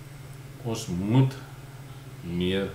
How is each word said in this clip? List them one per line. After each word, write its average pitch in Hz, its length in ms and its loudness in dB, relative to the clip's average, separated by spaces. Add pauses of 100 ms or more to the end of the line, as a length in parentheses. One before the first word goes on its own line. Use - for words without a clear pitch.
(640)
Ons - 240 -2
moet 107 480 6 (880)
meer 90 520 2